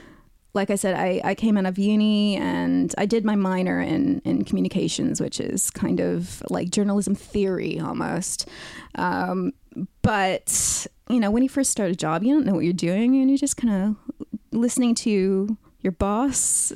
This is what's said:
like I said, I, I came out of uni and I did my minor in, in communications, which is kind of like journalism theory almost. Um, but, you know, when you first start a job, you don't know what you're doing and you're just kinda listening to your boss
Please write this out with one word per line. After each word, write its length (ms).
like 160
I 40
said, 200
I, 280
I 120
came 200
out 120
of 100
uni 580
and 640
I 80
did 180
my 120
minor 440
in, 460
in 180
communications, 760
which 180
is 300
kind 300
of 500
like 220
journalism 420
theory 680
almost. 720
Um, 560
but, 840
you 100
know, 100
when 140
you 60
first 200
start 220
a 40
job, 280
you 100
don't 120
know 80
what 100
you're 100
doing 420
and 140
you're 80
just 180
kinda 400
listening 440
to 600
your 100
boss 840